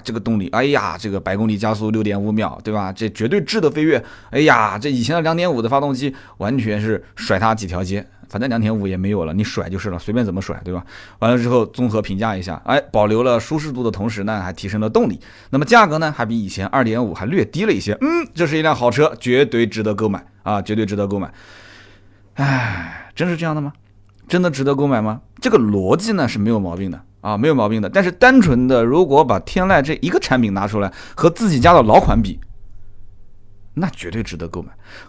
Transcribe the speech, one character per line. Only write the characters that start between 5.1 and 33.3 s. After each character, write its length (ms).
的 80
两 120
点 160
五 120
的 80
发 100
动 140
机 200
完 220
全 200
是 240
甩 220
它 160
几 120
条 180
街。” 220
反 120
正 80
两 120
点 120
五 140
也 100
没 140
有 140
了， 100
你 80
甩 260
就 80
是 140
了， 80
随 160
便 100
怎 80
么 80
甩， 240
对 80
吧？ 120
完 100
了 80
之 120
后 180
综 240
合 100
评 160
价 200
一 40
下， 240
哎， 160
保 140
留 180
了 160
舒 180
适 140
度 100
的 80
同 180
时 140
呢， 180
还 120
提 160
升 120
了 80
动 200
力。 100
那 100
么 60
价 200
格 140
呢， 180
还 80
比 160
以 80
前 200
二 160
点 200
五 80
还 140
略 180
低 200
了 80
一 80
些。 200
嗯， 320
这 140
是 100
一 60
辆 100
好 160
车， 300
绝 260
对 220
值 160
得 100
购 160
买 160
啊， 180
绝 140
对 100
值 80
得 140
购 100
买。 140
哎， 840
真 120
是 80
这 80
样 80
的 80
吗？ 120
真 120
的 80
值 140
得 140
购 100
买 160
吗？ 180
这 100
个 80
逻 380
辑 160
呢 160
是 100
没 120
有 100
毛 160
病 120
的 140
啊， 140
没 120
有 80
毛 120
病 140
的。 60
但 160
是 80
单 280
纯 280
的 160
如 200
果 200
把 160
天 260
籁 160
这 180
一 80
个 120
产 200
品 140
拿 140
出 100
来 140
和 120
自 220
己 80
家 140
的 100
老 160
款 240
比， 160